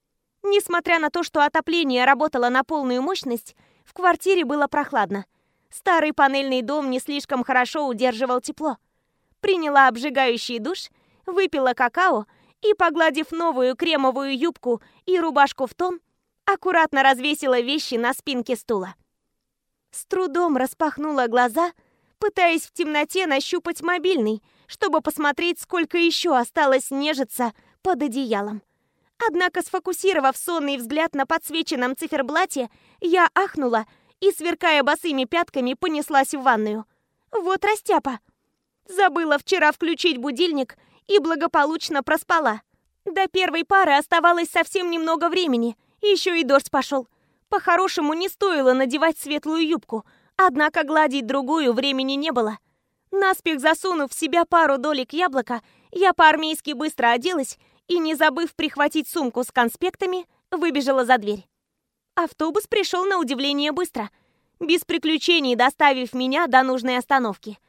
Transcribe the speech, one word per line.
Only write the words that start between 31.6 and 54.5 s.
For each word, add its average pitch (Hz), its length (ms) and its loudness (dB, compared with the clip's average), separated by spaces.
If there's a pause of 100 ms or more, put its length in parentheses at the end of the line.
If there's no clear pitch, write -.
циферблате, 294 760 -4 (320)
я 349 320 2
ахнула 262 520 0 (340)
и, 392 120 4
сверкая 320 520 0
босыми 277 420 -2
пятками, 277 480 -2
понеслась 294 600 0
в 277 80 -6
ванную. 220 440 0 (460)
Вот 381 340 -2
растяпа! 359 540 0 (680)
Забыла 339 500 2
вчера 311 340 2
включить 330 460 -2
будильник 277 600 -4 (300)
и 392 120 4
благополучно 311 840 0
проспала. 311 580 0 (440)
До 381 220 0
первой 339 380 -2
пары 381 280 4
оставалось 339 560 2
совсем 349 400 -2
немного 330 400 -2
времени, 254 480 0 (240)
ещё 381 320 2
и 330 100 2
дождь 277 280 2
пошёл. 269 360 -2 (420)
По-хорошему, 339 640 0
не 349 140 -4
стоило 285 460 2
надевать 269 440 0
светлую 302 480 -4
юбку, 254 400 -4 (300)
однако 311 480 2
гладить 285 420 2
другую 269 480 0
времени 269 400 -2
не 294 180 -2
было. 220 280 -2 (520)
Наспех 381 480 0
засунув 311 520 -2
в - 80 -12
себя 339 260 0
пару 311 320 4